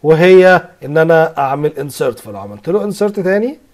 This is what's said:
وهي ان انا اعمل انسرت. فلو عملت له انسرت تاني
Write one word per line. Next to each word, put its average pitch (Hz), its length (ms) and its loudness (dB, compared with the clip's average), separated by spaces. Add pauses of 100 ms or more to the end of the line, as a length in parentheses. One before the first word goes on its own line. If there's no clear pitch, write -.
وهي 180 600 4 (220)
ان 147 140 -2
انا 160 400 2
اعمل 143 400 -4
انسرت. 135 400 -6
فلو 104 200 -16
عملت 101 300 -14
له 196 160 -2
انسرت 208 360 -4
تاني 208 380 -4 (160)